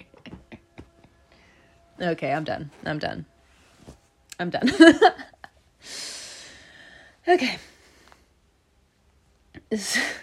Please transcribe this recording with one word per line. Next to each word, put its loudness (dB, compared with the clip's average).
Okay, -2
I'm -2
done. -8
I'm -6
done. -8
I'm -4
done. -2
<laughs> 4
Okay. 2
This, -4